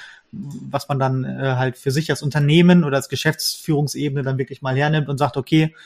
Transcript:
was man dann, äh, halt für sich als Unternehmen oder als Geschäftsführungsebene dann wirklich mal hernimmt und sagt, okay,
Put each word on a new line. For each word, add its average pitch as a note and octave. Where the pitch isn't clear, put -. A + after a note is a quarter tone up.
was C#3
man C#3
dann, C3
äh, C3
halt B2+
für -
sich D#3
als C#3
Unternehmen D#3
oder C#3
als C3
Geschäftsführungsebene C#3+
dann C3+
wirklich C3
mal C3
hernimmt D3
und C#3+
sagt, C#3+
okay, D#3